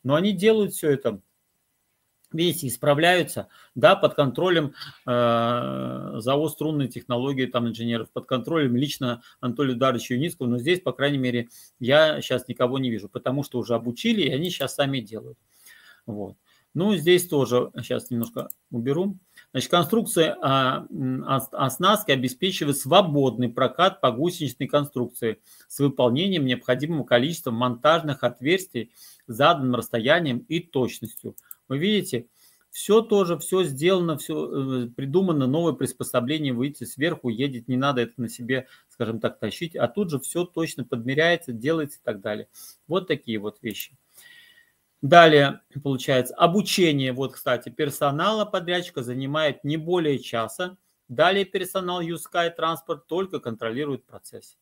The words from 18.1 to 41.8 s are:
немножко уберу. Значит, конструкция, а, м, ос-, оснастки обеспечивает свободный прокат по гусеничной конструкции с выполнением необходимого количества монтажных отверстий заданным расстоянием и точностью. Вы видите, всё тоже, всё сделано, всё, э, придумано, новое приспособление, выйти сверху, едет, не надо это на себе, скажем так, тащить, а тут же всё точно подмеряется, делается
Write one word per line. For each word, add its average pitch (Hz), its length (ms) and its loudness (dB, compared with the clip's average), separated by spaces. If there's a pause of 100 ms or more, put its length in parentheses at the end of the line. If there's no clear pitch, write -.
немножко 117 380 -4 (220)
уберу. 147 480 -2 (340)
Значит, 127 200 -4
конструкция, 175 680 2
а, 135 480 2
м, 131 380 -4
ос-, 131 240 0
оснастки 180 600 2
обеспечивает 143 680 0
свободный 139 720 4
прокат 165 520 2
по - 100 4
гусеничной 147 560 -2
конструкции 123 720 -2 (280)
с - 120 -12
выполнением 139 680 2
необходимого 135 580 0
количества 131 480 2
монтажных 139 720 0
отверстий 131 680 -4 (360)
заданным 131 480 2
расстоянием 123 640 0 (100)
и 165 120 -4
точностью. 117 760 -6 (320)
Вы 135 100 -4
видите, 185 500 -2 (440)
всё 220 300 4
тоже, 190 360 2
всё 185 260 0
сделано, 160 540 0
всё, 135 680 -4
э, 120 40 -8
придумано, 143 600 0
новое 156 260 2
приспособление, 131 800 -2
выйти 127 300 -4
сверху, 147 460 -4
едет, 120 380 -4
не 131 100 0
надо 135 240 0
это 117 160 -4
на 113 120 -4
себе, 123 380 -4 (220)
скажем 113 300 -6
так, - 200 -4
тащить, 110 360 -8
а 123 120 0
тут 202 220 -2
же 135 100 -4
всё 175 260 -4
точно 156 380 -6
подмеряется, 135 680 0
делается 147 480 -4